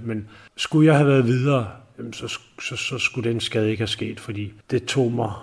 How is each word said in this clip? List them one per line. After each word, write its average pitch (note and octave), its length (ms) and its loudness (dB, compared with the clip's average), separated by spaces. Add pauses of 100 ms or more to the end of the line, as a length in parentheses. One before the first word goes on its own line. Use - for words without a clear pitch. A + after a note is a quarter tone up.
men A2 240 -6 (280)
skulle D#3 320 4
jeg D#3 80 8
have C#3+ 120 6
været C3+ 180 6
videre, B2+ 420 2 (300)
jamen, A#2+ 160 -10
så, - 140 -10 (340)
så, - 140 -8
så - 220 -6
skulle A#2 320 -2
den A#2 100 0
skade G#2+ 300 0
ikke G#2+ 120 -2
have G#2+ 60 -2
sket, A2 320 -6
fordi G#2 340 -8 (180)
det B2 140 0
tog B2 260 0
mig, A#2 200 -2 (120)